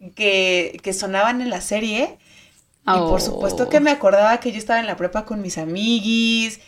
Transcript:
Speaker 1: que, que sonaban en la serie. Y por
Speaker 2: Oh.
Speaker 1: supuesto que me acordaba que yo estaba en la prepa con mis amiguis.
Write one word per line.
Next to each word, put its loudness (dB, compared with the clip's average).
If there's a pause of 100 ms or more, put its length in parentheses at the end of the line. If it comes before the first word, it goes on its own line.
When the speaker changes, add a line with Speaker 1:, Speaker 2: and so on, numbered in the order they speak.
(160)
Speaker 1:
que, 0
que -4
sonaban 0
en -4
la -6
serie. -2 (680)
Y 2
por 2
Speaker 2:
Oh. -
Speaker 1:
supuesto -2
que 4
me 4
acordaba 4
que -4
yo -8
estaba 0
en -4
la -6
prepa -4
con -8
mis -8
amiguis. -2